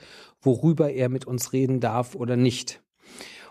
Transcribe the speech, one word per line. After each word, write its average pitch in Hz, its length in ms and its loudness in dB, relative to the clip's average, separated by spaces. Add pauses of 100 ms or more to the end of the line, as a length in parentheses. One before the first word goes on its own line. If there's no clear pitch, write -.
(420)
worüber 147 500 2
er 127 160 0
mit 131 180 -6
uns 123 280 -6
reden 131 260 0
darf 120 340 -2
oder 123 220 -2
nicht. 123 460 0 (680)